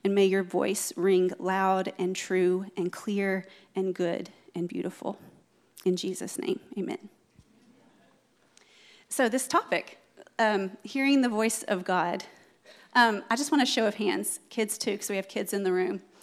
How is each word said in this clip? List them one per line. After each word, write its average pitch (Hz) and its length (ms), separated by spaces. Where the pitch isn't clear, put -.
and 196 120
may 196 100
your 190 180
voice 185 540
ring 185 420
loud 190 600
and 185 180
true 185 500
and 180 140
clear 196 540
and 190 200
good 175 360
and 175 120
beautiful. - 540
In 185 100
Jesus' - 440
name, - 200
amen. - 320
So 254 200
this 254 180
topic, - 520
um, 208 440
hearing 269 380
the 247 80
voice 220 360
of 185 200
God. 180 400
Um, 233 360
I 233 60
just 285 160
want 294 100
a - 40
show 226 200
of 208 100
hands, 202 520
kids 214 300
too, 202 180
'cause - 140
we 202 60
have 190 120
kids - 240
in 202 120
the 185 80
room. 185 300